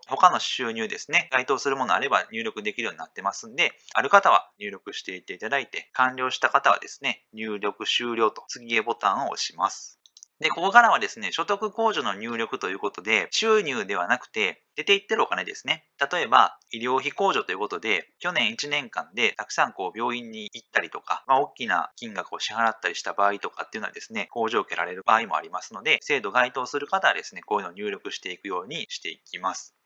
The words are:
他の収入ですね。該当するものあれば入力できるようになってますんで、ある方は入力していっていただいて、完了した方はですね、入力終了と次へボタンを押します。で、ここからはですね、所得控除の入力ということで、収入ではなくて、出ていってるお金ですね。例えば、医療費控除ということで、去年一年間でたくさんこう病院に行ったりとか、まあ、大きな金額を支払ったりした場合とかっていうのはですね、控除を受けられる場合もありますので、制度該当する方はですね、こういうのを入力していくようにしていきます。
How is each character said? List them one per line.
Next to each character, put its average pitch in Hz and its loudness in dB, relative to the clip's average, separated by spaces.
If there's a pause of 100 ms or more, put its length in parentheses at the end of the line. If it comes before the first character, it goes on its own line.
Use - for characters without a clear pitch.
他 180 8
の 127 0
収 117 -2
入 113 -2
で - -6
す - -14
ね。 165 0
該 127 2
当 139 4
す 131 -2
る 135 2
も 131 -2
の 90 4
あ 98 4
れ 131 -2
ば 98 2
入 113 -6
力 107 -6
で 104 -6
き - -16
る 113 -4
よ 104 -2
う - -8
に 78 -16
な 82 -12
っ - -20
て 98 -14
ま 98 0
す - -12
ん 117 -18
で、 156 0 (220)
あ 113 2
る 143 0
方 196 8
は 104 6 (100)
入 101 -8
力 98 -12
し - -10
て 92 -10
い 90 -10
っ - -20
て 95 -12
い 90 -14
た 107 -4
だ 139 0
い 117 -8
て、 - -14
完 127 0
了 127 -2
し - -4
た 131 4
方 139 4
は - 6
で - -14
す - -18
ね、 131 -4
入 110 -6
力 104 -4
終 120 0
了 113 6
と - -16
次 117 -4
へ 110 4
ボ 117 0
タ 101 2
ン 127 0
を 107 -4
押 - -8
し - -6
ま 92 0
す。 - -16 (400)
で、 156 0
こ 165 -4
こ 190 2
か 233 10
ら 233 8
は 147 4
で 104 -2
す 113 -10
ね、 104 -4
所 165 -2
得 202 -2
控 220 0
除 156 -2
の 101 -2
入 113 -6
力 113 -2
と 95 -2
い 92 -2
う 98 -6
こ 104 -2
と - -12
で、 101 0
収 220 2
入 127 -2
で 98 -4
は 90 0
な 120 0
く - -20
て、 95 -2 (140)
出 151 -6
て 202 4
い 196 2
っ 196 -6
て 220 -2
る 220 4
お - -2
金 92 -4
で - -10
す - -16
ね。 156 -4 (260)
例 175 0
え 117 -4
ば、 120 6 (140)
医 113 -8
療 127 2
費 135 -2
控 190 2
除 113 0
と 90 -6
い - -6
う 95 -6
こ 104 -4
と 87 -6
で、 95 -2 (100)
去 175 -4
年 123 0
一 131 -6
年 147 -4
間 - -8
で 110 2
た 107 -8
く - -12
さ - 0
ん - -6
こ 92 -8
う - -10
病 120 -2
院 117 -12
に 107 -12
行 117 -20
っ - -20
た - 2
り - -6
と - -10
か、 - -4
ま 135 6
あ、 135 6
大 143 -2
き 120 -6
な 87 0
金 113 -12
額 90 -8
を 85 -6
支 - -6
払 113 4
っ - -8
た 90 0
り 87 -6
し - -8
た 87 -6
場 101 4
合 101 0
と 92 -6
か - -10
っ - -20
て - -8
い - -6
う 104 -10
の 98 -4
は 95 -10
で 87 -14
す - -16
ね、 104 -6
控 113 0
除 113 2
を - 0
受 - -8
け - -6
ら 85 0
れ 90 -6
る 92 -12
場 113 6
合 113 2
も 80 -2
あ 78 -2
り 80 -12
ま 90 -8
す - -16
の 98 -12
で、 135 2
制 143 0
度 101 -6
該 123 4
当 127 -4
す 147 -4
る 143 -6
方 185 2
は 104 4
で 92 -6
す - -14
ね、 90 -14
こ 104 0
う - 2
い - -4
う - -4
の 87 -6
を 87 -16
入 104 -6
力 98 -8
し - -10
て 92 -8
い 87 -14
く 98 -10
よ 90 -4
う 95 -10
に 151 -10
し - -10
て 82 -10
い 82 -14
き - -16
ま 92 -2
す。 - -14 (100)